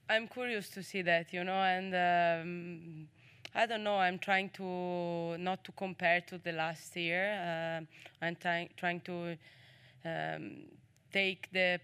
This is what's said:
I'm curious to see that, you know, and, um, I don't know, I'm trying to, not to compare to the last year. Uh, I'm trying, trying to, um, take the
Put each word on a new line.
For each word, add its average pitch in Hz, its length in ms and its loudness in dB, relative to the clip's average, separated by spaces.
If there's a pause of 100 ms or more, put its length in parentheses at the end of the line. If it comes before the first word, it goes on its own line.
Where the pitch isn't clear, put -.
I'm 220 200 2
curious 240 400 -4
to 196 120 -10
see 190 200 -4
that, 170 320 4
you 180 100 -2
know, 190 180 2
and, 185 320 2
um, 170 1120 2 (460)
I 220 120 2
don't 226 180 -2
know, 208 140 2
I'm 185 200 4
trying 190 340 2
to, 175 840 -2
not 185 280 -2
to 180 80 -16
compare 175 480 2
to 180 160 -10
the 170 160 -6
last 160 420 -4
year. 175 280 0 (260)
Uh, 165 760 -6
I'm 170 120 -2
trying, 170 400 0
trying 175 240 -2
to, 170 360 -6 (680)
um, 156 580 -4 (480)
take 190 400 0
the 180 320 4